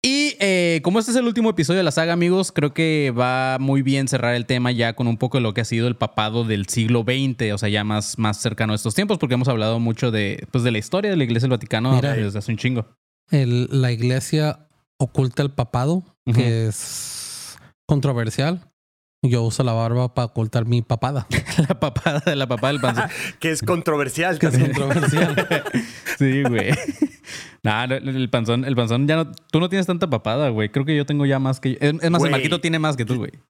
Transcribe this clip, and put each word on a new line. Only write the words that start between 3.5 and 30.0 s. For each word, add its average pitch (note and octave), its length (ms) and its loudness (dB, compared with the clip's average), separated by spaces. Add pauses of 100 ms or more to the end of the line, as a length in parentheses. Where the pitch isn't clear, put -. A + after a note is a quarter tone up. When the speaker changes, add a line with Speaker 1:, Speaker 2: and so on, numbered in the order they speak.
Speaker 1:
muy C3+ 240 2
bien C3+ 240 2
cerrar A#2+ 260 0
el A#2+ 140 -2
tema B2 240 0
ya A#2 220 0
con A#2+ 140 0
un A2+ 100 0
poco B2+ 200 0
de B2 60 2
lo G#2+ 100 0
que A#2 80 -2
ha G#2+ 40 -2
sido A#2 220 0
el A#2+ 80 0
papado A2 480 -2
del G#2 240 0
siglo A#2 360 2
veinte, B2+ 500 0
o G2+ 60 -2
sea, G#2+ 100 -2
ya G#2 140 0
más, G#2+ 340 -2
más G#2+ 240 0
cercano A2 320 -2
a - 20 0
estos G#2+ 200 -4
tiempos, G3+ 240 0
porque B2 160 0
hemos B2 120 2
hablado A2+ 320 0
mucho A#2 300 0
de, G#2 420 -2
pues, A#2+ 120 0
de A#2+ 80 2
la G#2+ 80 0
historia G3+ 320 -2
de F3+ 60 2
la C#3+ 60 2
Iglesia A#2 240 2
del B2+ 100 2
Vaticano A#2 360 0
Speaker 2:
Mira. C3+ 200 2
Speaker 1:
desde G#2 260 -2
hace A#2 120 -6
un G#2 60 -2
chingo. B2+ 300 -2 (420)
Speaker 2:
El, B2 420 2
la C3 200 2
iglesia B2+ 760 -2 (300)
oculta C3+ 460 0
el C#3+ 80 -2
papado, C3+ 520 -2 (220)
Speaker 1:
Ujú. A#2+ 100 0
Speaker 2:
que A#2 320 2
es - 880 -10 (300)
controversial. C#3 840 0 (560)
Yo A#2+ 200 2
uso A#2 200 0
la A#2+ 100 2
barba A#2 420 0
para B2 100 0
ocultar A2+ 400 -2
mi A#2+ 160 2
papada. B2+ 480 -2
Speaker 1:
<laughs> - 400 0
La C#3 100 0
papada D3 460 0
de D#3+ 100 2
la C3 120 -2
papada C3 260 0
del C#3+ 80 -2
panzón. B2 240 0 (180)
Speaker 3:
<laughs> - 160 -10
Que D#3+ 120 0
es D3+ 100 -2
controversial D#3 760 0
Speaker 2:
Que E3 80 4
es C#3+ 60 4
Speaker 3:
también. C3 200 4
Speaker 2:
controversial. D3 880 0 (260)
Speaker 1:
<laughs> - 280 -10
Sí, C3+ 260 2
güey. A#2 280 2 (920)
Nah, A2 240 0
no, C3 80 -2
el C3 360 -4
panzón, A#2+ 340 0
el C3+ 100 -2
panzón A#2+ 320 2
ya D#3 100 2
no, D#3 140 -2 (200)
tú D#3 80 2
no F3 100 0
tienes F#3+ 160 0
tanta F3 240 -2